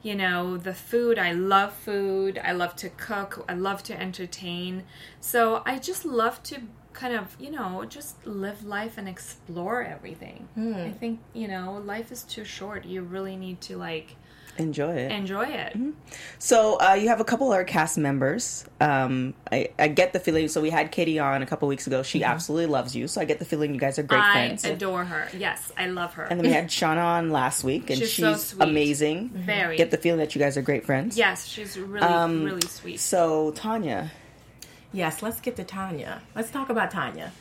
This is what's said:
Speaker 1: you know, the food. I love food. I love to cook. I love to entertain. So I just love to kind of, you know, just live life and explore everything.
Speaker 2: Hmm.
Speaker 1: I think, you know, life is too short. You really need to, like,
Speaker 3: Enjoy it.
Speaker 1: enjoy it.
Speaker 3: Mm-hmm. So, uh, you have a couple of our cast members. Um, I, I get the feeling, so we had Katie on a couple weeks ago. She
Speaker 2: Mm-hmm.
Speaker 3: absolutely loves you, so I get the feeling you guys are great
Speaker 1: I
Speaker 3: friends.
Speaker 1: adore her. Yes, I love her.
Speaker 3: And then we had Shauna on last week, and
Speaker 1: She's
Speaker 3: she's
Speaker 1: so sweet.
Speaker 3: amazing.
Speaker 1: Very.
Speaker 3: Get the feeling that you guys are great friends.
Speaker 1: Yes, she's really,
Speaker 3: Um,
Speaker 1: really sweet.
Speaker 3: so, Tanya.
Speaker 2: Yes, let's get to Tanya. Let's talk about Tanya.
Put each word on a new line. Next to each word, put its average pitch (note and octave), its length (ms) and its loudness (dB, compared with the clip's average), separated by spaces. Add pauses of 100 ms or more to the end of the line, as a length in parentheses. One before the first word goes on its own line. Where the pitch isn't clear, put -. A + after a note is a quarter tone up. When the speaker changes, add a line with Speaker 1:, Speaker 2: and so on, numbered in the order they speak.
Speaker 1:
you G#3+ 120 -6
know, F3+ 440 0
the F#3 160 -6
food. A#3 440 2
I F3 140 2
love G3 400 4
food. G3 720 0
I E3+ 80 2
love F3 240 0
to F#3+ 120 -8
cook. G3 600 -6
I F3+ 60 -4
love G3 300 -2
to F#3+ 160 -10
entertain. F3+ 840 -8 (360)
So A3+ 460 2
I C4 140 -2
just - 240 -6
love A#3+ 400 0
to C#4 160 -12 (320)
kind B3 240 -6
of, G3+ 240 -8
you C#4 100 -12
know, G#3 380 -6
just - 360 -16
live G#3 400 -8
life G#3 320 -6
and G3+ 120 -10
explore F#3 760 -6
everything. - 720 -12
Speaker 2:
Hmm. A3+ 200 -2
Speaker 1:
I F#3 180 -6
think, A3+ 260 -6 (140)
you A3 160 -8
know, F#3+ 360 -6
life A3 280 -8
is A#3+ 100 -12
too - 220 -10
short. G3+ 400 -10
You F#3 180 -6
really F#3+ 320 -6
need F#3 280 -8
to, F#3+ 140 -12
like, E3 380 -8 (440)
Speaker 3:
Enjoy D#3 360 0
it. C3+ 180 0
Speaker 1:
enjoy G3 340 -2
it. C#4 260 -6
Speaker 3:
Mm-hmm. C4 200 -2 (460)
So, A3 420 6
uh, F#3+ 140 10
you G#3 140 4
have A3 120 6
a A3 40 4
couple A#3+ 220 2
of B3 80 6
our F#3 100 4
cast E3 320 2
members. C#3 680 0 (120)
Um, C3 540 2 (180)
I, B2+ 280 2
I D3+ 100 6
get F3+ 240 4
the F3+ 80 0
feeling, D#3+ 280 2
so D#3 120 0
we D#3 80 2
had D#3 240 2
Katie D#3+ 260 2
on C#3 220 2
a C3 60 -4
couple D3 220 -2
weeks C#3 180 -2
ago. C3 160 0
She - 180 -2
Speaker 2:
Mm-hmm. A2+ 120 4
Speaker 3:
absolutely E3 340 0
loves C3 280 0
you, B2+ 140 -4
so G3+ 140 -2
I - 20 0
get D#3 140 0
the E3+ 80 -8
feeling D3+ 260 0
you C3+ 80 -4
guys C3+ 180 0
are D3+ 40 -2
great C#3+ 180 2
Speaker 1:
I G3+ 120 6
Speaker 3:
friends. G#3 340 0
Speaker 1:
adore F#3 380 -2
her. D#3+ 240 -6 (100)
Yes, - 400 -6
I F#3 80 -2
love F3+ 280 -4
her. D#3+ 100 -8
Speaker 3:
And F3 140 -2
then E3+ 80 2
we C4 60 8
had D#3+ 160 4
Shauna E3 340 2
on E3+ 280 2
last C#3 340 2
week, C3+ 240 0
and C3 120 0
Speaker 1:
She's A3 100 0
Speaker 3:
she's - 160 0
Speaker 1:
so D#3+ 80 6
sweet. - 340 -2
Speaker 3:
amazing. D3+ 640 2
Speaker 1:
Very. F3+ 480 0
Speaker 3:
Get E3 140 6
the E3 60 2
feeling E3+ 200 4
that D#3 160 0
you C#3 60 0
guys C#3+ 180 4
are C#3 40 0
great C3 220 2
friends. C#3+ 320 0
Speaker 1:
Yes, G3 300 2
she's G3 320 -10
really, G3 260 -2
Speaker 3:
Um, E3+ 400 4
Speaker 1:
really F3 240 -2
sweet. - 320 -12
Speaker 3:
so, D#3 520 4
Tanya. D#3+ 580 -2 (840)
Speaker 2:
Yes, E3+ 300 -4
let's A3 180 -6
get B3 160 -4
to F#3 80 -8
Tanya. F#3+ 560 -8 (140)
Let's A3+ 160 -6
talk C4+ 180 -4
about A3 220 2
Tanya. D#3 500 -6